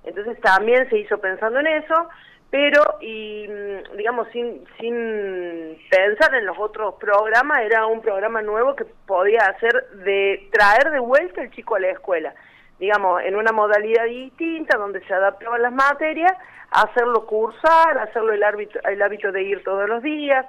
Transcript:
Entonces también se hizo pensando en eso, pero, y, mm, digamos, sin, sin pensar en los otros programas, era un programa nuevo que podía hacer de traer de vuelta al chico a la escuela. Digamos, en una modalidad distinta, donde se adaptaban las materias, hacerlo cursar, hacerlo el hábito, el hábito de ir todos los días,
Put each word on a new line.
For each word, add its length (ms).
Entonces 360
también 480
se 100
hizo 200
pensando 420
en 60
eso, 420
pero, 500
y, 460
mm, 500
digamos, 360
sin, 320
sin 960
pensar 440
en 120
los 120
otros 360
programas, 640
era 260
un 140
programa 400
nuevo 340
que 120
podía 340
hacer 480
de 460
traer 400
de 80
vuelta 440
al 80
chico 260
a 40
la 100
escuela. 440
Digamos, 440
en 140
una 160
modalidad 520
distinta, 720
donde 260
se 80
adaptaban 480
las 120
materias, 600
hacerlo 560
cursar, 720
hacerlo 340
el 100
hábito, 360
el 140
hábito 300
de 100
ir 220
todos 240
los 140
días, 460